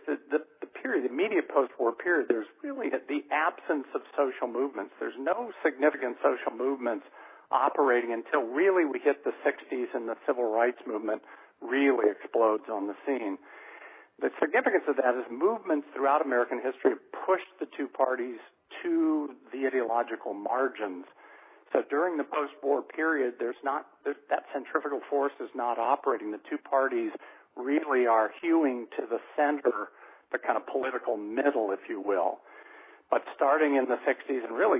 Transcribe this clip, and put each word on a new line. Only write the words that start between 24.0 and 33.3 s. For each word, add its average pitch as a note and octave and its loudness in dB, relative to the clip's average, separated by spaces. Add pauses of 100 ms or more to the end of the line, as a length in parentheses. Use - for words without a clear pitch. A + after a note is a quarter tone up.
there's, C#3+ -2 (160)
that - -2
centrifugal C#3 -4
force C#3 0
is A2+ -10
not A#2 0
operating. A#2 0
The G#2 -6
two D3 -6
parties B2+ 0 (480)
really C3+ 2
are A2 4
hewing D3 2
to C#3+ -4
the A2+ 0 (160)
center, C#3 0 (400)
the B2+ -2
kind - 0
of G#2+ -2
political D3+ -2
middle, A2+ 0
if - -6
you A2 -6
will. F#2+ 0 (720)
But B2 0